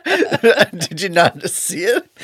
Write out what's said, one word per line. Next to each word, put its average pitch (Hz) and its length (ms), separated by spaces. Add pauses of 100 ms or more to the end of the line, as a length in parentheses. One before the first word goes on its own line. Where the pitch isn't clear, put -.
<laughs> 285 760
Did 160 240
you 190 80
not 170 400
see - 340
it? 240 260 (140)